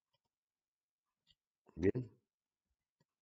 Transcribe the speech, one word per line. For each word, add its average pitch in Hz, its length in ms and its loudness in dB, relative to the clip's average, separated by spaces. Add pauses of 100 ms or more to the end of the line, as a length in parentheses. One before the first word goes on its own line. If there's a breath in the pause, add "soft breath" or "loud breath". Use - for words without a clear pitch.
(1700)
Bien. 101 360 0 (1120)